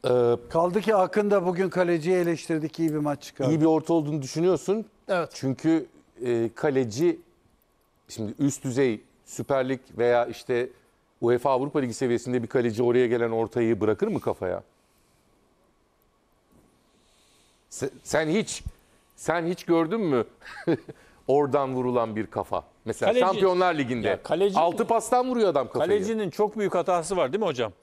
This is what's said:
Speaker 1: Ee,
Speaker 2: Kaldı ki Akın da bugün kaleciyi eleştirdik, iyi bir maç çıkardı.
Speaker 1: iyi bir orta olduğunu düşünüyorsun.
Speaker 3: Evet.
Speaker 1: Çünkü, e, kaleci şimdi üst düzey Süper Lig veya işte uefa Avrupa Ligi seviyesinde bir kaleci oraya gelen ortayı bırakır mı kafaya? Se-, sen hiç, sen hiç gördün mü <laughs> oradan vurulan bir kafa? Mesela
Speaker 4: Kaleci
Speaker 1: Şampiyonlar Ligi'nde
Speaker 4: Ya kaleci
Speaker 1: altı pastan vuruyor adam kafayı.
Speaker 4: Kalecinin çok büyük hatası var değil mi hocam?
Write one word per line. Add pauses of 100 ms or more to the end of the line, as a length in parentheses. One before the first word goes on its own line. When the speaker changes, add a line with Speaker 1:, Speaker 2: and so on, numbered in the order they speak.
Speaker 1:
Ee, (140)
Speaker 2:
Kaldı
ki
Akın
da
bugün
kaleciyi
eleştirdik,
iyi
bir
maç
çıkardı.
Speaker 1:
iyi
bir
orta
olduğunu
düşünüyorsun. (220)
Speaker 3:
Evet.
Speaker 1:
Çünkü, (400)
e,
kaleci (880)
şimdi
üst
düzey (240)
Süper
Lig (180)
veya
işte (520)
uefa
Avrupa
Ligi
seviyesinde
bir
kaleci
oraya
gelen
ortayı
bırakır
mı
kafaya? (3000)
Se-, (140)
sen
hiç, (520)
sen
hiç
gördün
mü (420)
<laughs>
oradan
vurulan
bir
kafa? (220)
Mesela
Speaker 4:
Kaleci
Speaker 1:
Şampiyonlar
Ligi'nde
Speaker 4:
Ya
kaleci
Speaker 1:
altı
pastan
vuruyor
adam
kafayı.
Speaker 4:
Kalecinin
çok
büyük
hatası
var
değil
mi
hocam? (120)